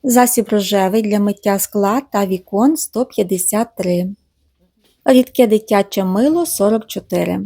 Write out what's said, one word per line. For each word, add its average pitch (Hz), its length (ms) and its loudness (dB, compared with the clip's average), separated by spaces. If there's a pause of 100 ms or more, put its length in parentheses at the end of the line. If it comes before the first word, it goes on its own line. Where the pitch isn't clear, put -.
Засіб 240 440 2
рожевий 202 520 0
для 208 180 -2
миття 202 400 -2
скла 208 420 -2 (100)
та 202 140 0
вікон, 196 520 0
сто - 280 -6
п'ятдесят 208 720 -4
три. 180 380 -2 (880)
Рідке 254 420 4
дитяче 208 560 0
мило, 269 420 0
сорок 220 420 -2
чотири. 180 580 -6